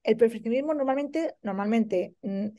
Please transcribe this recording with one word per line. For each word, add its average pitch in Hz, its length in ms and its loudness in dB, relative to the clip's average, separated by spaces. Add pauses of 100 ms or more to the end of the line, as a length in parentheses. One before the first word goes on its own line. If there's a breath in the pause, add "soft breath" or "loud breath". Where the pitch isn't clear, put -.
El 220 140 2
perfeccionismo 233 580 2
normalmente, 285 680 -2
normalmente, 202 800 0
mm, 196 240 -4 (120)